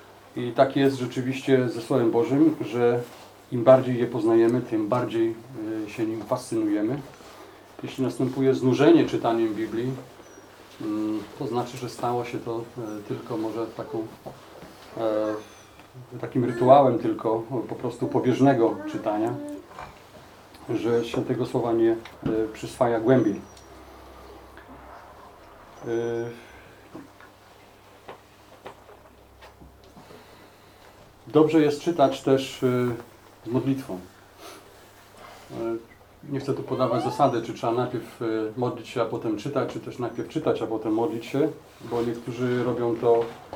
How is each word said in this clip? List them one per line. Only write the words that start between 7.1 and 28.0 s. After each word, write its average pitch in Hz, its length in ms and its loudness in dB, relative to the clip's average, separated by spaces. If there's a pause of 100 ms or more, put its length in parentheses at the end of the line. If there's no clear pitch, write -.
Jeśli 127 200 -4
następuje 131 500 0
znużenie 131 520 6
czytaniem 113 480 0
Biblii, 113 380 -4 (920)
mm, 107 380 -4 (200)
to 139 80 -6
znaczy, 120 300 -4
że 120 120 -8
stało 120 360 -4
się - 140 -8
to, 117 180 -6
e, 117 40 -8 (460)
tylko 120 300 -8
może 113 280 -6
taką, 113 420 -8 (920)
e, 107 1200 -6
takim 123 240 0
rytuałem 123 540 6
tylko, 113 440 -2 (260)
po - 60 -8
prostu - 320 -6
pobieżnego 117 680 4 (160)
czytania, 110 420 -2 (1400)
że 117 360 0
się 123 200 -4
tego 117 200 -2
słowa 117 280 -2
nie, 113 180 4
e, 113 40 2 (580)
przyswaja 120 460 -2
głębiej. 110 420 4 (2500)
E... - 20 -6 (4000)